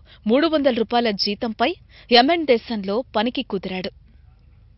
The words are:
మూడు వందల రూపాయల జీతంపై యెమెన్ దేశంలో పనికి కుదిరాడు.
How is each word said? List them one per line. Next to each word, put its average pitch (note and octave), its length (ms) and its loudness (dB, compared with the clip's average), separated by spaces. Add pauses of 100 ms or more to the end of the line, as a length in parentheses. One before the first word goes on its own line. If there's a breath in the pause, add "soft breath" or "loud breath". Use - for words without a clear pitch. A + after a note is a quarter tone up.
(280 soft breath)
మూడు C#4 200 4
వందల D4 260 2
రూపాయల A#3 380 0
జీతంపై G#3+ 580 -2 (420 soft breath)
యెమెన్ D4 340 4
దేశంలో A3 580 -2 (120)
పనికి A#3 280 -2
కుదిరాడు. F#3 480 -8 (880)